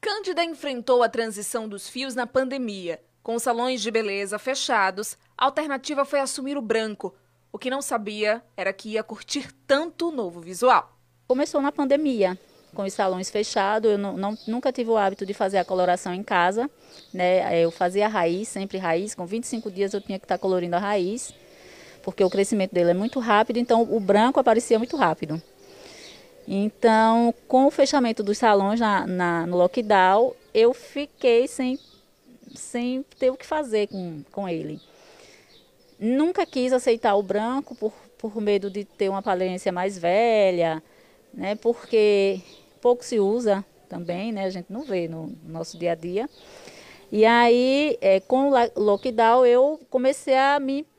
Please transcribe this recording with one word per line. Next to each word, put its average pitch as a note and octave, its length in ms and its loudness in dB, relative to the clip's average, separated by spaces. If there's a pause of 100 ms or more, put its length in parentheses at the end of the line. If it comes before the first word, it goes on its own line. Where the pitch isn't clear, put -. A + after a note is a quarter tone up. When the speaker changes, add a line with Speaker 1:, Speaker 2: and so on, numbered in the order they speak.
Speaker 1:
Cândida G4 440 -4
enfrentou C4 580 0
a A3+ 60 2
transição A3 600 -6
dos G3+ 200 -14
fios C4 260 -8
na A#3+ 140 -6
pandemia. A#3+ 760 -4 (220)
Com A3+ 160 -4
salões A#3+ 420 -2
de A3 80 -4
beleza G3+ 480 -6
fechados, G#3+ 800 -4 (180)
a - 80 -2
alternativa C#4 600 -4
foi C#4 160 -2
assumir C4+ 360 -6
o C#4 60 -6
branco. G#3+ 500 -4 (380)
O G#3 80 -14
que B3+ 100 -6
não C4+ 140 -4
sabia G#3+ 580 -4 (160)
era F#3+ 160 -4
que G#3+ 180 -12
ia G#3+ 120 -2
curtir - 500 -10 (140)
tanto E4 420 0
o E4 40 -6
novo F#3 280 -6
visual. F#3 560 0 (300)
Speaker 2:
Começou C#4+ 340 0
na C#4 120 0
pandemia, C4 680 0 (340)
com G3 120 -6
os G3 80 -6
salões F#3 380 -2
fechados. G#3+ 600 0
Eu G3+ 80 2
não, G3 180 -4
não, G3+ 300 -6
nunca B3 240 -2
tive A#3 200 -4
o A3+ 60 4
hábito G3 300 0
de G3+ 80 -8
fazer G3 240 0
a F3 60 0
coloração F3+ 500 0
em F#3+ 80 -8
casa, G3+ 480 0 (420)
né? F3+ 520 2
Eu E3 80 0
fazia F#3+ 340 0
raiz, F#3+ 400 -2
sempre G3 320 -8
raiz. F#3 340 -2
Com F3 140 -10
vinte A3 160 -6
e - 60 -12
cinco A3 240 -8
dias G3 200 -4
eu G3+ 80 -6
tinha F#3+ 200 -10
que - 60 -20
tá F3+ 120 -4
colorindo F3 380 -2
a - 20 0
raiz, G3+ 560 -4 (680)
porque - 180 -2
o F#3 80 4
crescimento G3 420 0
dele F3 180 4
é F3 40 4
muito G#3+ 240 -2
rápido, A3 380 2
então A#3 260 2
o A3+ 160 0
branco G#3 400 4
aparecia A#3+ 400 4
muito B3 180 -4
rápido. D#3+ 460 -2 (1080)
Então, A3 840 2 (140)
com C4 180 6
o D4+ 60 4
fechamento B3 500 2
dos G3+ 160 -2
salões G#3 400 4
na, G#3 260 2
na, F3 440 -2
no F3+ 80 -2
lockdown, G3+ 760 4 (220)
eu A3+ 180 4
fiquei C4 760 0
sem, B3+ 280 -4 (760)
sem B3 500 -6 (140)
ter B3+ 120 2
o C4 60 -8
que - 80 -20
fazer A3+ 440 -2
com, F3 420 -10
com G3 180 -8
ele. D#3 320 -8 (1160)
Nunca D4+ 480 0
quis B3+ 260 -2
aceitar A#3 440 2
o G#3 60 2
branco A3+ 520 -4
por, G#3+ 180 -6 (240)
por A3 240 -10
medo G3+ 300 0
de G3 140 -8
ter G3 240 -4
uma G3 100 -2
aparência F#3 540 -2
mais F#3 260 -4
velha, F3+ 840 2 (540)
né? G3 220 -6
Porque G#3 840 2 (400)
pouco B3 240 2
se A#3+ 140 -2
usa G3+ 460 0 (240)
também, F3 420 -8
né? G3 140 -6
A F#3 60 -4
gente F#3 220 -12
não A#3 120 -10
vê F3+ 240 -4
no D#3+ 360 -10
nosso E3 320 -10
dia E3+ 160 -2
a - 40 0
dia. F3+ 340 -6 (800)
E G#3+ 160 6
aí, B3 720 4
é, F#3+ 200 4
com C4+ 300 2
o - 20 -
la-, A#3+ 240 4
lockdown, A3+ 680 4
eu B3+ 360 4 (100)
comecei C4 480 0
a C#4 220 4
me C4+ 260 -4 (120)